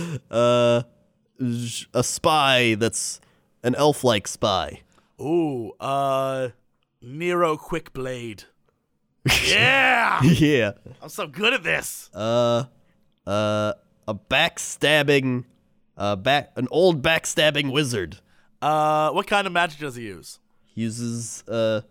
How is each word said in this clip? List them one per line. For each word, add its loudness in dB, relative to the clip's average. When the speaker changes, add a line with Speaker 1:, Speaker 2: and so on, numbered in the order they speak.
Speaker 1:
Uh, 4
z-, -6
a 2
spy 2
that's -4
an 0
elf-like 2
spy. -2
Speaker 2:
Ooh, -2
uh, -2
Nero 0
Quickblade. -10
Speaker 1:
<laughs> 2
Speaker 2:
Yeah! 2
Speaker 1:
Yeah. 4
Speaker 2:
I'm -12
so -8
good -2
at -2
this. -6
Speaker 1:
Uh, 0
uh, -2
a -6
backstabbing, 0
uh, -2
back, 0
an -4
old 4
backstabbing 0
wizard. -2
Speaker 2:
Uh, 2
what -2
kind 0
of -6
magic 0
does -8
he -10
use? -14
Speaker 1:
He -10
uses, -6
uh, 0